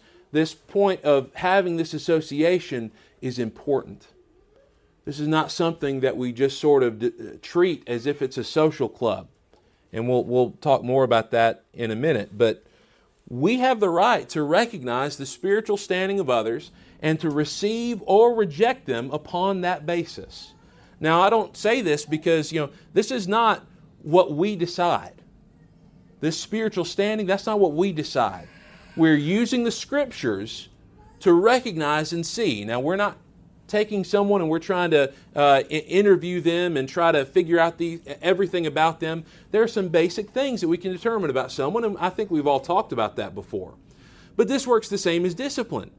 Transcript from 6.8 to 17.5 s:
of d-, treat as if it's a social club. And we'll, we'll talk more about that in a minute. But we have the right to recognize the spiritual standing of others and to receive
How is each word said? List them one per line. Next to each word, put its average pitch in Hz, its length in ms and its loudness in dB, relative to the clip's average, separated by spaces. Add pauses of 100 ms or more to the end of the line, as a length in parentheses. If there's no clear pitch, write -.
of 117 160 0
d-, 117 140 -2 (280)
treat 175 480 0
as 120 180 -4
if 143 140 -2
it's 131 160 -6
a 120 80 -4
social 156 460 0
club. 95 380 -4 (600)
And 113 160 -6
we'll, 123 160 2
we'll 123 280 0 (100)
talk 135 240 2
more 131 180 2
about 117 280 2
that 113 420 2
in 117 180 -6
a 110 60 -4
minute. 117 400 -2
But 110 260 2 (680)
we 165 300 0
have 254 220 2
the 202 80 2
right 175 400 2
to 156 140 -4
recognize 143 720 -2
the 135 100 -10
spiritual 202 520 -2
standing 190 420 -2
of 156 80 -2
others 117 420 0 (300)
and 156 200 0
to 165 100 -2
receive 208 720 -2